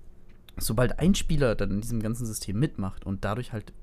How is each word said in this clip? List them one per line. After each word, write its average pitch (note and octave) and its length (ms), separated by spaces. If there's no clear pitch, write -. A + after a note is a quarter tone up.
sobald A#2+ 420
ein G3 160
Spieler C#3+ 400
dann G2 160
in G2 100
diesem A#2 200
ganzen A2+ 240
System G#2+ 340
mitmacht G#2+ 460
und G2 200
dadurch A2 280
halt G#2 180